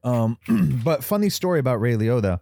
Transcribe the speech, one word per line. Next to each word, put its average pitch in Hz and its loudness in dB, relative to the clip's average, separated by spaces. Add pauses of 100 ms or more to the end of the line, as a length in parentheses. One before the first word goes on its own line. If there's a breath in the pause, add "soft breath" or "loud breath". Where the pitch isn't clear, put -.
Um, 120 0 (100)
<clears throat> 160 0
but 156 0
funny 208 0
story 180 -2
about 127 0
Ray 120 0
Liotta. 107 0